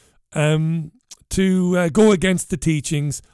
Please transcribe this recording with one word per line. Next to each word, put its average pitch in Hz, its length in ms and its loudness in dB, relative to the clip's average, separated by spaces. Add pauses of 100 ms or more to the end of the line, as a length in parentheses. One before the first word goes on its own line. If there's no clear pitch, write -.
(320)
um, 156 580 -2 (400)
to, 185 480 2
uh, 175 100 0
go 214 220 4
against 185 400 0
the 185 60 -2
teachings 147 680 -4 (120)